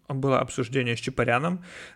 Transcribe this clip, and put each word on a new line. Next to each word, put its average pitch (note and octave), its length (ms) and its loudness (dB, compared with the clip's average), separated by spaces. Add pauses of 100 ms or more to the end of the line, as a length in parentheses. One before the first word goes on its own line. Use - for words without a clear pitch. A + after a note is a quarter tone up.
было C3+ 320 2
обсуждение B2 560 0
с - 40 -8
Чапаряном C3 640 0 (320)